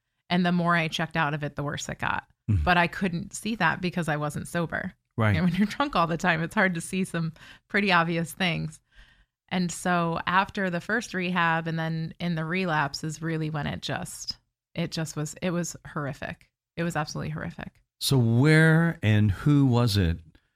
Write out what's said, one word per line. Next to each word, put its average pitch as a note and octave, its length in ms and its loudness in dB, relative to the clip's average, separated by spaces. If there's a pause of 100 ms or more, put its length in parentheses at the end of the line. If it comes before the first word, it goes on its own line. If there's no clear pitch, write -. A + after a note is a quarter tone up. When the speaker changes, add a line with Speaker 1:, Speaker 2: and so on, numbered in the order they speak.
(300)
Speaker 1:
And F3+ 160 2
the F3 60 2
more F3 240 2
I E3 120 0
checked D#3+ 300 -4
out D3+ 160 0
of D3+ 100 -4
it, C#3+ 120 -8
the D3 80 -6
worse - 240 -6
it - 120 -10
got. - 240 -2 (260)
Speaker 2:
Mm-hmm. F2+ 140 2
Speaker 1:
But F3 140 4
I E3+ 100 4
couldn't F#3+ 460 -4
see A3 220 -6
that F3 260 0
because F3 260 -2
I D3+ 100 0
wasn't D3 300 -6
sober. E3+ 460 -4 (240)
Speaker 2:
Right. G#2+ 180 4
Speaker 1:
And F3 100 2
when F3+ 100 2
you're G3+ 120 2
drunk C#4 280 -4
all E3+ 120 4
the E3 100 -2
time, E3 260 0
it's E3 120 -6
hard F#3+ 200 2
to E3 60 -4
see F#3 240 -4
some E3 260 -4 (380)
pretty G3+ 220 0
obvious E3+ 420 2
things. D#3 460 -4 (720)
And F3+ 220 -2
so E3+ 560 0
after F#3+ 420 0
the E3+ 120 -4
first A3 320 -4
rehab E3+ 540 0
and E3 120 -4
then D#3+ 400 -4
in F3 160 -2
the D#3+ 80 -2
relapse D#3+ 600 -2
is D#3 180 -8
really D#3+ 280 -4
when D3+ 180 -4
it D3 140 -6
just, - 560 -8 (360)
it F3 180 -4
just - 240 -6
was, D3+ 260 -6
it F3+ 100 -2
was E3+ 240 -4 (120)
horrific. - 640 -10 (260)
It E3+ 80 -4
was E3+ 120 -4
absolutely D3+ 340 -6
horrific. - 420 -10 (300)
Speaker 2:
So C#3 160 4
where D#3 840 6
and G#2+ 300 6
who C#3+ 340 4
was A#2+ 300 4
it E2+ 220 4 (380)